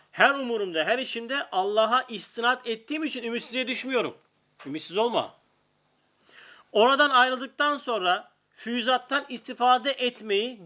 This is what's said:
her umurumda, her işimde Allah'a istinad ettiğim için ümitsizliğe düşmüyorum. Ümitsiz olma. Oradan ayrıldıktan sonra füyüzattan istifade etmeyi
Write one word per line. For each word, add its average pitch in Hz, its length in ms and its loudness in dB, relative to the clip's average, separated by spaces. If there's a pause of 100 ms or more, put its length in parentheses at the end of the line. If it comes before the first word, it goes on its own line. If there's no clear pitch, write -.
(120)
her 240 220 4
umurumda, 208 500 -2
her 226 140 0
işimde 247 520 -6
Allah'a 220 520 2
istinad 233 640 -4
ettiğim 294 380 -6
için 254 180 -6
ümitsizliğe 240 460 -4
düşmüyorum. 240 480 -4 (500)
Ümitsiz 151 320 -6
olma. 220 360 0 (1400)
Oradan 269 380 6
ayrıldıktan 262 680 2
sonra 202 540 -2 (240)
füyüzattan 247 760 -2
istifade 247 600 0
etmeyi 233 760 -4